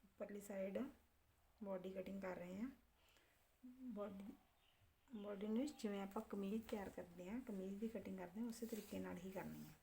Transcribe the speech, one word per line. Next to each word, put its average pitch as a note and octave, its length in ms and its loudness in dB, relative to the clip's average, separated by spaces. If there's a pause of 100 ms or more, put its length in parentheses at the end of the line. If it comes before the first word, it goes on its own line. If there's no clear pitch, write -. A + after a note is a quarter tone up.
ਉੱਪਰਲੀ G3+ 380 -6
ਸਾਈਡ G3 360 2 (840)
ਬਾਡੀ F#3+ 280 2
ਕਟਿੰਗ F#3+ 300 0
ਕਰ F#3 140 0
ਰਹੇ F3+ 240 -4
ਹਾਂ। B3+ 100 0 (1300)
ਬਾਡੀ, G3+ 380 -2 (800)
ਬਾਡੀ G#3 360 0
ਨੂੰ A3+ 180 6
ਜਿਵੇਂ G3+ 360 2
ਆਪਾਂ G3 200 0
ਕਮੀਜ਼ G3+ 460 2
ਤਿਆਰ G3 220 2
ਕਰਦੇ F3 400 -6
ਹਾਂ, A#3 100 0
ਕਮੀਜ਼ G3 400 0
ਦੀ A3+ 80 2
ਕਟਿੰਗ F#3+ 300 0
ਕਰਦੇ F3+ 240 -2
ਹਾਂ, A#3+ 60 2
ਉਸੇ A3+ 180 -2
ਤਰੀਕੇ G3+ 340 -2
ਨਾਲ F3+ 180 0
ਹੀ F#3 140 -4
ਕਰਨੀ D#3 380 -2
ਹੈ। - 140 -12